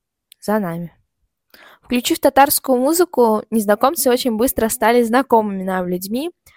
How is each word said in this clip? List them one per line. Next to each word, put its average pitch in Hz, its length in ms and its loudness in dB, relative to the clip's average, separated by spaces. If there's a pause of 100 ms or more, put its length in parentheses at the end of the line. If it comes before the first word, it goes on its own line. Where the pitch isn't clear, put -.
(400)
за 214 200 -4
нами. 170 360 -8 (880)
Включив 247 380 -4
татарскую 269 580 2
музыку, 254 720 0
незнакомцы 226 640 0
очень 240 260 -2
быстро 226 320 0
стали 233 320 2
знакомыми 220 640 0
нам 185 240 -4
людьми, 196 420 -6 (260)